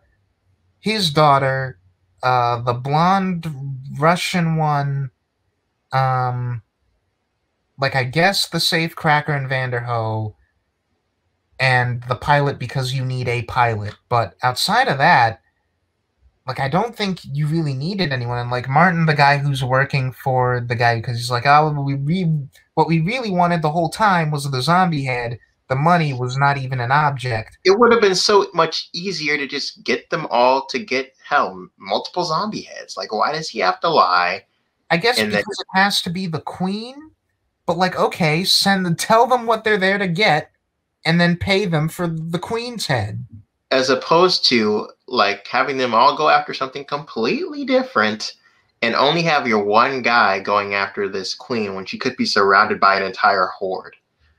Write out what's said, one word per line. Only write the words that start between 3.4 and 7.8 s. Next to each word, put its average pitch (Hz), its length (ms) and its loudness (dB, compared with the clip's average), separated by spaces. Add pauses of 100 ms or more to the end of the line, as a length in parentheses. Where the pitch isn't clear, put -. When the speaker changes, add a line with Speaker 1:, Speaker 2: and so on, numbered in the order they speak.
Speaker 1:
Russian 165 580 0
one, 143 540 -2 (800)
um, 123 720 -2 (1160)
like, 135 180 0